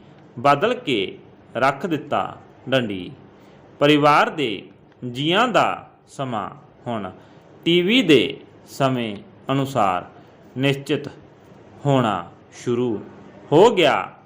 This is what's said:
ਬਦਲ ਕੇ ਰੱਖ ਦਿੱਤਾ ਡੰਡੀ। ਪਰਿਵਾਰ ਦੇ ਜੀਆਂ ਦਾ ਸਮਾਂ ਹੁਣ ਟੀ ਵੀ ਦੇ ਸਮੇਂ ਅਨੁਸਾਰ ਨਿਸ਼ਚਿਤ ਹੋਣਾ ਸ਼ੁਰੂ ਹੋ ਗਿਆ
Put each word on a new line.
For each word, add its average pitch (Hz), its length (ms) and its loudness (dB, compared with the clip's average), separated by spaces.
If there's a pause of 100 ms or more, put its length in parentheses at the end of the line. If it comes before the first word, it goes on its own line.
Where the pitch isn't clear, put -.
(380)
ਬਦਲ 143 360 2
ਕੇ 123 440 -4 (380)
ਰੱਖ 139 300 0
ਦਿੱਤਾ 117 500 -4 (320)
ਡੰਡੀ। 104 420 -4 (680)
ਪਰਿਵਾਰ 151 520 4
ਦੇ 131 380 -6 (440)
ਜੀਆਂ 170 360 0
ਦਾ 123 420 0 (180)
ਸਮਾਂ 117 400 -8 (380)
ਹੁਣ 107 240 -6 (540)
ਟੀ 175 180 2
ਵੀ 226 200 2
ਦੇ 131 380 2 (280)
ਸਮੇਂ 123 480 -2 (360)
ਅਨੁਸਾਰ 110 540 0 (520)
ਨਿਸ਼ਚਿਤ 139 500 -2 (800)
ਹੋਣਾ 113 380 0 (280)
ਸ਼ੁਰੂ 120 480 -4 (520)
ਹੋ 185 180 8
ਗਿਆ 131 400 0 (160)